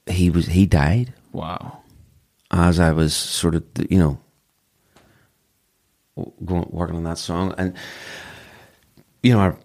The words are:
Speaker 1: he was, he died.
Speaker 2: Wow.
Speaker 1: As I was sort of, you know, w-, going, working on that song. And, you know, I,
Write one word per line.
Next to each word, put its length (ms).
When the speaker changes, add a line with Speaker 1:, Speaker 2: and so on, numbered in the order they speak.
Speaker 1:
he 240
was, 180
he 200
died. 460
Speaker 2:
Wow. 480
Speaker 1:
As 280
I 120
was 240
sort 400
of, 80
you 80
know, 220
w-, 180
going, 240
working 260
on 80
that 140
song. 400
And, 160
you 120
know, 60
I, 140